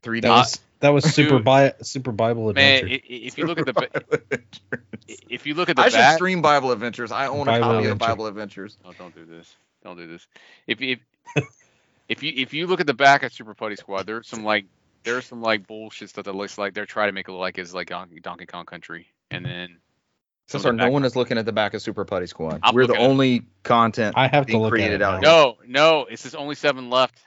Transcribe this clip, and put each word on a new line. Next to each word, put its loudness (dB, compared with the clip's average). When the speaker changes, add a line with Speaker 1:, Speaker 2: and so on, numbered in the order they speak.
Speaker 1:
Three -6
D. -2
Speaker 2:
That 6
was, 4
that 4
was 4
Super 4
Speaker 3:
Dude. 2
Speaker 2:
Bi-, 6
Super -8
Bible -2
Speaker 3:
Man, 6
Speaker 2:
Adventure. -6
Speaker 3:
i-, -12
i-, -12
if -14
you -4
look -4
at -4
the -6
ba- -2
Speaker 1:
Bible -6
Adventures. -8
Speaker 3:
if -12
you -6
look -2
at 0
the 6
Speaker 1:
I 8
should 4
Speaker 3:
back 8
Speaker 1:
stream 0
Bible 4
Adventures. -6
I -2
own -6
a -4
Speaker 2:
Bible 2
Speaker 1:
copy 2
of 0
Speaker 2:
Adventure. -4
Speaker 1:
Bible -6
Adventures. -12
Speaker 3:
Oh, -20
don't -20
do -20
this. -20
Don't -18
do -16
this. -18
If, -6
if, -6
Speaker 2:
<laughs> -2
Speaker 3:
if -8
you, -8
if -8
you -6
look -2
at 0
the -2
back 6
of -8
Super -18
Putty -8
Squad, -8
there's -10
some, -12
like, -2
there's -6
some, -16
like, -2
bullshit -16
stuff -14
that -10
looks -10
like -6
they're -10
trying -2
to -2
make -12
it -14
look -12
like -6
it's, -12
like, -8
Don-, -12
Donkey -14
Kong -16
Country, -18
and -10
then -12
some -10
of -10
Speaker 1:
Cesar, 2
Speaker 3:
the -2
Speaker 1:
no 0
Speaker 3:
back 2
Speaker 1:
one 0
is -2
looking -2
at -4
the -4
back 0
of -8
Super -6
Putty -4
Squad. -8
Speaker 3:
I'm 4
Speaker 1:
We're 6
the 2
Speaker 3:
looking 2
at 6
Speaker 1:
only 2
content 2
Speaker 2:
I 2
have 2
to -4
Speaker 1:
being 2
Speaker 2:
look 0
at 0
Speaker 1:
created 0
Speaker 2:
it -2
Speaker 1:
out 0
Speaker 2:
now. 6
Speaker 1:
here. -20
Speaker 3:
No, 4
no, -8
it's -16
just -14
only -8
seven -2
left 2